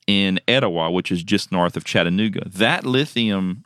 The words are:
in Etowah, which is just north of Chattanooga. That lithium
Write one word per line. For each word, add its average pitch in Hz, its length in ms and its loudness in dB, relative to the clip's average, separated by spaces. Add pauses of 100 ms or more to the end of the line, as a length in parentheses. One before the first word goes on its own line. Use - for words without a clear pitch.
in 98 400 2
Etowah, 95 420 2
which 90 220 0
is 87 120 -2
just 101 280 -2
north 87 260 0
of 82 60 -10
Chattanooga. 95 680 0
That 110 340 0
lithium 113 840 -2